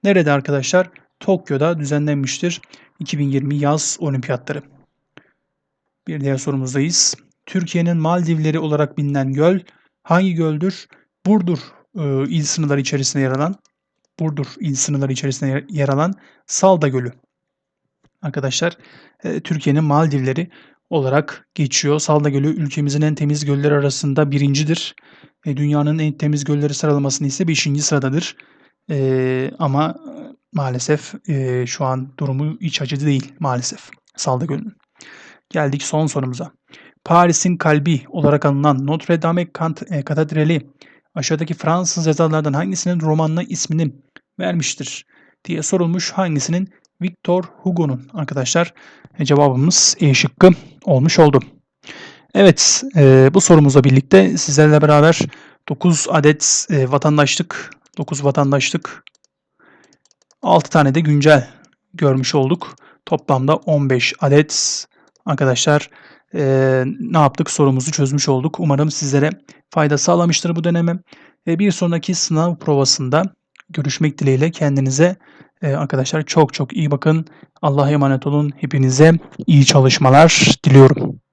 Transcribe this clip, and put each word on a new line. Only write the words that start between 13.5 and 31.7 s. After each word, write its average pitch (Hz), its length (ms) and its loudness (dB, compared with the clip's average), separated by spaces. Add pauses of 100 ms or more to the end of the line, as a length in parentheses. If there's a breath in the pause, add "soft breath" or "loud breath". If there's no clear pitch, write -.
Burdur 151 260 -6 (140)
il 156 140 -6
sınırları 139 380 -4
içerisinde 135 380 -6
yer, 139 180 -6
yer 143 200 -4
alan 151 260 -2 (320 soft breath)
Salda 180 420 2
Gölü. 127 240 -4 (1120)
Arkadaşlar, 147 540 -6 (480 soft breath)
e, 170 160 -6
Türkiye'nin 151 440 -2
Maldivleri 143 680 0 (400 soft breath)
olarak 139 640 -2
geçiyor. 147 440 -2
Salda 151 320 0
Gölü 139 180 -2
ülkemizin 147 540 -4
en 151 120 0
temiz 147 300 -4
gölleri 143 300 0
arasında 143 560 -2
birincidir. 143 640 -2 (520 soft breath)
E, 147 100 -6
dünyanın 147 420 0
en 151 140 -2
temiz 147 320 -4
gölleri 147 300 -4
sıralamasında 143 540 -2
ise 170 200 -4
beşinci 147 340 -2
sıradadır. 139 540 -4 (540 soft breath)
E, 131 680 -2
ama 151 380 -2 (560)
maalesef, 135 600 -4 (140)
e, 127 380 -4
şu 127 180 -8